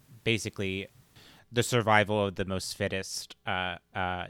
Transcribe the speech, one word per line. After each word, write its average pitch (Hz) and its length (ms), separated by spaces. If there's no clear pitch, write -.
basically 98 640
the 117 80
survival 107 640
of 90 80
the 98 100
most 95 320
fittest, - 580
uh, 90 300
uh, 90 360